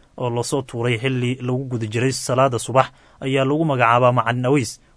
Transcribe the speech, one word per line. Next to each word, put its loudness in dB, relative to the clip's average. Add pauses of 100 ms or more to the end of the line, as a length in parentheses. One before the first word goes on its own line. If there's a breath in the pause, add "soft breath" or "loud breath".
(180)
oo -4
la -2
soo -2
tuuray -2
xilli -2
lagu -4
guda -4
jiray 0
salaada 0
subax 2 (320 soft breath)
ayaa -2
lagu 0
magacaabaa 4
Macalin -2
Aweys, 0 (180)